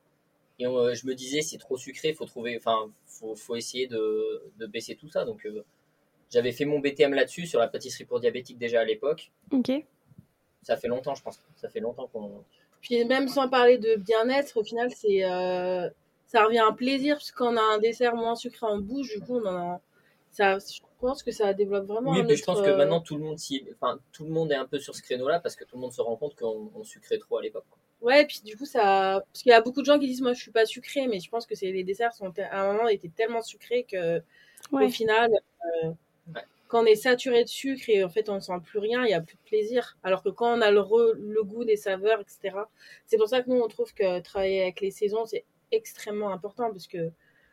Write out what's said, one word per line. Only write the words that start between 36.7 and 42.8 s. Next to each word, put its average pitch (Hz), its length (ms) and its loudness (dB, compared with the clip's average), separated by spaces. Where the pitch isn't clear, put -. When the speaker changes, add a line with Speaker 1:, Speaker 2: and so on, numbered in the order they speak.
Speaker 3:
on - 20 6
est 214 80 10
saturé 247 500 2
de 233 40 -12
sucre 262 420 -4
et 196 140 4
en 180 40 -2
fait, 214 220 -2
on 196 100 -4
sent 190 120 -8
plus - 140 -8
rien, 233 260 0
il 220 60 4
y 185 40 4
a 165 60 2
plus - 160 -12
de - 60 -20
plaisir. 214 600 -2
Alors 185 200 0
que 208 80 0
quand 233 260 2
on 233 60 2
a 208 80 6
le 202 100 8
re-, 226 340 4
le 214 280 -4
goût 220 220 -6
des 214 120 2
saveurs, 208 440 0
et 202 60 -12
cetera, 196 440 -8